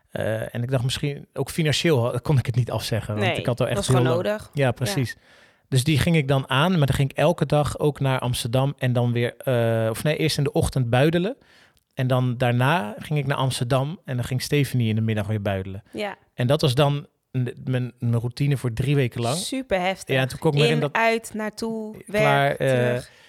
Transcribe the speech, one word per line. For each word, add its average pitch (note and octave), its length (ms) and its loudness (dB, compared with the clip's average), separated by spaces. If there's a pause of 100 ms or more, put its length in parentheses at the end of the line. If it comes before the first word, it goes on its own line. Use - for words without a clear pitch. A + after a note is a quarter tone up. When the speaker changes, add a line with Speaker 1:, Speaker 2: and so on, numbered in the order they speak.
Speaker 1:
Eh, G#2+ 460 -4
en A#2+ 80 -4
ik B2 80 -4
dacht B2 120 0
misschien, C#3+ 500 -4
ook C3+ 160 -4
financieel D3+ 600 2
ha-, A#2+ 100 -2
kon D3+ 160 2
ik A#2+ 80 2
het A2+ 100 -2
niet A#2+ 160 0
afzeggen, G#2+ 440 -2
want F#3+ 120 0
Speaker 2:
Nee, D#3+ 100 0
Speaker 1:
ik F#2 80 -6
had A#2+ 140 -2
wel B2 80 2
echt A#2 100 -2
Speaker 2:
was G2+ 80 -2
gewoon B2+ 200 4
Speaker 1:
heel E3 60 2
lang F3 140 0
Speaker 2:
nodig. G#3 280 -4
Speaker 1:
Ja, C#3 120 2
Speaker 2:
Ja. B2 60 2
Speaker 1:
precies. B2 440 -2 (520)
Dus B2+ 160 2
die D3+ 160 2
ging E3+ 160 2
ik D3 120 2
dan C3+ 220 0
aan, E3 280 2
maar C#3+ 100 4
dan C3 80 0
ging C#3 160 0
ik - 60 -8
elke D#3 280 2
dag D3 340 0
ook D3 200 0
naar C3 200 0
Amsterdam B2+ 580 -2
en B2+ 160 0
dan A#2+ 180 2
weer, A#2+ 260 0
eh, A2+ 520 0
of A2+ 140 -6
nee, D3+ 140 0
eerst D3+ 200 0
in D3 60 0
de C3+ 80 -2
ochtend C3+ 380 0
buidelen. E3 480 2 (560)
En C3 140 -2
dan B2+ 300 0
daarna C3 600 0
ging D3+ 220 -4
ik C3+ 60 -4
naar C#3 120 0
Amsterdam C3 680 -2
en C3 100 -6
dan A#2+ 100 -4
ging B2+ 160 -4
Stephanie B2+ 480 0
in G#2+ 60 0
de A2 60 2
middag G#2+ 260 -2
weer G#2+ 140 -2
buidelen. G2 500 -4
Speaker 2:
Ja. G3+ 240 -8 (180)
Speaker 1:
En B2 140 0
dat D3 140 2
was B2+ 140 2
dan C#3+ 320 2 (300)
n-, B2 160 -4 (100)
mijn, B2 360 -2
mijn A#2 200 0
routine C3+ 380 -2
voor A#2 160 -4
drie C#3 220 0
weken B2 260 0
lang. A#2 160 -2
Speaker 2:
Super C4 420 -4
heftig. F3+ 360 -2
Speaker 1:
Ja, C3 60 2
en C3 60 0
toen - 120 -8
kon D#3+ 120 2
ik C#3+ 60 0
me C#3+ 60 4
Speaker 2:
In, D#3 40 4
Speaker 1:
herinneren D3+ 260 0
dat A3+ 100 2
Speaker 2:
uit, A3+ 300 0
naartoe, G#3+ 720 -8
Speaker 1:
Klaar, C#3+ 440 2
Speaker 2:
werk, C#3+ 120 -2
Speaker 1:
eh, C3+ 100 0
Speaker 2:
terug. B2 400 0 (200)